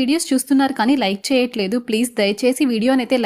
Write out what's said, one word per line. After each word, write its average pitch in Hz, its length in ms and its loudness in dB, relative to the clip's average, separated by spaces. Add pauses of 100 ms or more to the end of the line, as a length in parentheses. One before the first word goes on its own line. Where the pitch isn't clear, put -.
వీడియోస్ 285 320 0
చూస్తున్నారు 269 480 0
కానీ 277 240 2
లైక్ 196 240 -2
చేయట్లేదు. 240 480 0 (100)
ప్లీజ్ 233 320 -2
దయచేసి 220 540 0
వీడియోనైతే 254 540 0